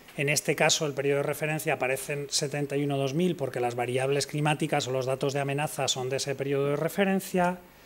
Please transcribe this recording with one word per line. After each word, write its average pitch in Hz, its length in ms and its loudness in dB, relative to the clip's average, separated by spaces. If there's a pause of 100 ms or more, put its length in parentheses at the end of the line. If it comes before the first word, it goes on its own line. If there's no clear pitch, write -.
(160)
En 143 120 0
este 147 260 2
caso, 156 320 4
el 143 80 -2
periodo 139 240 2
de 143 60 0
referencia 151 500 -2
aparece 131 380 -2
en 143 180 -6
setenta 143 460 -2
y 143 80 2
uno 143 120 0
dos 139 160 0
mil 170 240 2
porque 127 240 -2
las 120 140 0
variables 127 520 0
climáticas 151 600 0
o 123 60 -4
los 131 120 0
datos 131 280 0
de 143 80 0
amenaza 139 480 -2
son 127 200 -2
de 135 80 -2
ese 131 180 -2
periodo 139 360 0
de 147 60 0
referencia. 180 840 0 (280)